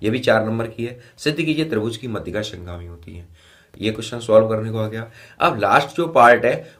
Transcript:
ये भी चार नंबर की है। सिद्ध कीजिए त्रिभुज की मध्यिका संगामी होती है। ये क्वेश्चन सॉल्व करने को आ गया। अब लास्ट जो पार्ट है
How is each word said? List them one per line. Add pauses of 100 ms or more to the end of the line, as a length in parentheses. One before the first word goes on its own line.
ये
भी
चार
नंबर
की
है। (160)
सिद्ध
कीजिए
त्रिभुज
की
मध्यिका
संगामी
होती
है। (540)
ये
क्वेश्चन
सॉल्व
करने
को
आ
गया। (280)
अब
लास्ट
जो
पार्ट
है